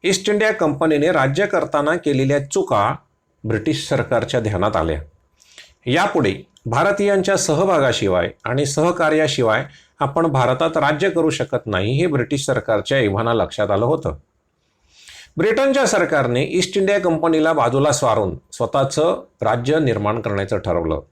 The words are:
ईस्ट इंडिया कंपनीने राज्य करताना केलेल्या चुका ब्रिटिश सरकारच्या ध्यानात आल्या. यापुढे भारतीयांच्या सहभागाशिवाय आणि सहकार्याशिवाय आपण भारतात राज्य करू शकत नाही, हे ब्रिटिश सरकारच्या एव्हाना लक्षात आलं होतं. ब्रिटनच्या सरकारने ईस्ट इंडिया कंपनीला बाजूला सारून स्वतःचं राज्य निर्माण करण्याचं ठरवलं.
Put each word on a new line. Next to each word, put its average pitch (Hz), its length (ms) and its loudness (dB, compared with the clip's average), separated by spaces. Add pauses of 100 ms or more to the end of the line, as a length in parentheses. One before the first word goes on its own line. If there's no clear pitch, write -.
ईस्ट 196 260 0
इंडिया 214 220 2
कंपनीने 156 600 2
राज्य 147 340 2
करताना 156 500 0
केलेल्या 143 480 0
चुका 120 500 0 (500)
ब्रिटिश 113 440 -2
सरकारच्या 127 520 -2
ध्यानात 101 360 -2
आल्या. 80 220 -2 (880)
यापुढे 139 480 0 (320)
भारतीयांच्या 196 720 0
सहभागाशिवाय 139 960 0 (140)
आणि 143 220 -2
सहकार्याशिवाय 151 1000 0 (360)
आपण 151 260 0
भारतात 135 500 0
राज्य 151 340 0
करू 160 200 0
शकत 123 360 -4
नाही, 104 320 -2
हे 175 80 2
ब्रिटिश 139 400 -2
सरकारच्या 117 520 -2
एव्हाना 110 360 0
लक्षात 104 360 -2
आलं 104 140 0
होतं. 123 320 -2 (1200)
ब्रिटनच्या 262 500 2
सरकारने 143 640 2
ईस्ट 180 280 -2
इंडिया 196 220 2
कंपनीला 160 520 2
बाजूला 139 400 2
सारून 107 440 0 (160)
स्वतःचं 139 720 -2 (180)
राज्य 120 360 0
निर्माण 110 420 0
करण्याचं 101 380 -2
ठरवलं. 82 420 -2 (120)